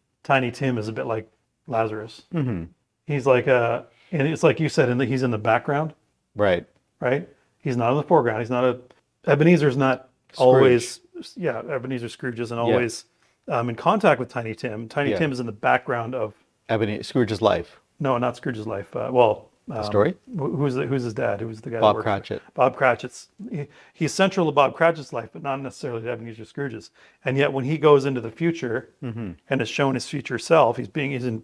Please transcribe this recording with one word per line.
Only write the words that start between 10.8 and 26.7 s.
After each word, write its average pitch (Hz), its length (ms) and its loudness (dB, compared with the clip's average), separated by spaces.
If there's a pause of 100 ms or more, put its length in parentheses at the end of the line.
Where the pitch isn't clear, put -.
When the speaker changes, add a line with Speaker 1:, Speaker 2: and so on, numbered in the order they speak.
Speaker 1:
yeah, 147 240 -4
Ebenezer 123 500 -6
Scrooge 120 300 -8
isn't 120 180 -6
Speaker 2:
Yeah. 117 60 -2
Speaker 1:
always, 117 420 0 (420)
um, 123 220 -2
in 117 60 -6
contact 170 440 2
with 123 100 -6
Tiny 113 260 -8
Tim. 113 320 -8
Tiny 139 240 -2
Speaker 2:
Yeah. 101 80 0
Speaker 1:
Tim 156 120 0
is 123 80 -6
in 123 60 -4
the 113 60 -6
background 123 640 -2
of 110 180 -6 (360)
Speaker 2:
Ebene-, 107 360 -2
Scrooge's 110 360 0
life. 92 380 0 (200)
Speaker 1:
No, 135 180 0
not 120 180 -2
Scrooge's 110 300 -8
life. 101 300 -8
Uh, 120 180 -6
well, 117 360 4 (180)
Speaker 2:
The 117 120 -8
Speaker 1:
um, 107 40 -4
Speaker 2:
story? 104 320 2 (200)
Speaker 1:
wh-, 156 220 -4
who's 135 160 0
the, 131 140 -4
who's 131 160 -2
his 117 100 -6
dad? 110 260 -2
Who 110 80 -8
was 110 140 -14
the - 80 -14
guy 117 60 -8
that 113 60 -4
Speaker 2:
Bob 107 160 6
Speaker 1:
worked 107 80 -4
for 107 40 0
Speaker 2:
Cratchit. 101 320 -4 (140)
Speaker 1:
Bob - 200 2
Cratchit's. 127 520 -2 (240)
He, 143 160 -8 (260)
he's 156 200 -2
central 190 340 2
to 151 40 0
Bob 139 220 4
Cratchit's 165 400 0
life, 113 180 -8
but 135 120 -16
not 139 180 -6
necessarily 123 400 -8
to 117 100 -8
Ebenezer 113 340 -12
Scrooge's. 123 440 -10 (360)